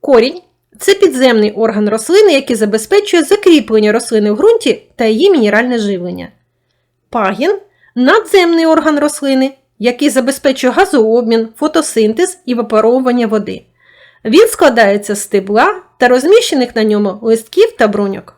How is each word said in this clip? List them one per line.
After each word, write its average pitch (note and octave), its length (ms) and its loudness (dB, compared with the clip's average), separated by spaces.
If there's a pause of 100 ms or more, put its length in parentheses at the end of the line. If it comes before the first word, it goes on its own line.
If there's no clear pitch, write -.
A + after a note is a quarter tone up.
Корінь — C#4 400 0 (380)
це G4 140 0
підземний B3+ 580 0
орган G#3 380 -2
рослини, E4+ 440 2
який C4+ 220 -2
забезпечує A3 680 0
закріплення B3 680 2
рослини G#3+ 400 -2
в G#3+ 40 0
ґрунті F#4 480 0 (120)
та A#3 100 -2
її A3+ 260 2
мінеральне A#3 480 0
живлення. F3+ 520 -6 (800)
Пагін — A#3+ 500 -2 (360)
надземний E4+ 720 2
орган D#4 340 0
рослини, C4+ 540 -2 (260)
який B3 300 0
забезпечує C4 640 -2
газообмін, A3+ 840 0
фотосинтез D4+ 880 -2
і B3+ 80 -4
випаровування A#3 760 0
води. F#3+ 360 -6 (640)
Він D#4+ 220 4
складається G#3+ 680 0
з G#3 60 -10
стебла G#3+ 600 -2 (160)
та B3 100 2
розміщених C4+ 680 2
на A3 80 0
ньому G#3 380 -2
листків A3+ 560 0
та - 100 2
бруньок. G3 500 -6